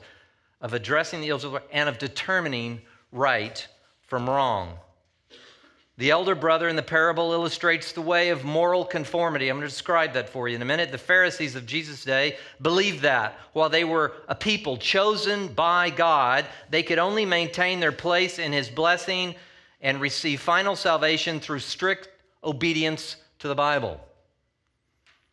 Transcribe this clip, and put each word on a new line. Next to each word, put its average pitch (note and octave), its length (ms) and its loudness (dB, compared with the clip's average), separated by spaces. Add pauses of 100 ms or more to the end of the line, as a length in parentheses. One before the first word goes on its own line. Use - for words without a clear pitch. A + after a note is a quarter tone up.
(600)
of A#2 140 -6
addressing D3 480 -2
the D3+ 80 -4
ills C#3+ 160 -4
of C#3 60 -10
the C3+ 80 -6
world, - 120 -14
and D3 160 0
of C3+ 100 -2
determining C3 840 -4 (320)
right B2 520 0 (360)
from B2 280 -4
wrong. A2+ 440 0 (1200)
The C3 140 2
elder F3+ 240 4
brother D#3+ 320 2
in E3 100 0
the D3+ 40 0
parable E3 520 2
illustrates E3 580 0
the E3+ 100 -6
way F3 280 2
of C#3 160 -2
moral F3 400 2
conformity. D#3+ 640 0
I'm C3+ 80 -2
gonna D3 100 -6
describe D#3 460 0
that B2 160 -2
for B2 180 -6
you A#2+ 80 -2
in A#2 60 -6
a A#2+ 40 -4
minute. D3+ 260 0
The C3+ 60 -6
Pharisees E3+ 580 2
of B2 100 -10
Jesus' D3 400 -8
day C3+ 320 2 (240)
believed F3 400 2
that A#2+ 360 2 (160)
while D#3 160 2
they E3 140 2
were D#3+ 300 0 (140)
a - 80 -4
people D3+ 420 -2
chosen G3 720 0
by E3+ 420 2
God, C#3+ 560 2 (240)
they D#3+ 140 0
could E3 160 0
only G3+ 260 0
maintain F3+ 540 0
their D#3+ 140 2
place F3 460 0
in D#3 120 -4
his C#3 180 -2
blessing F3 640 0 (460)
and C#3 180 0
receive C#3+ 420 -2
final F#3 340 2
salvation D#3+ 640 0
through D3 200 -6
strict F#3 500 -4 (340)
obedience D#3 760 -2 (220)
to D3 100 -6
the C#3 60 -2
Bible. C3+ 440 0 (1300)